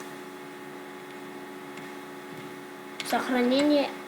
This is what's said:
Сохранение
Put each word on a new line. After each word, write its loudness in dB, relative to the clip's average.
Сохранение 6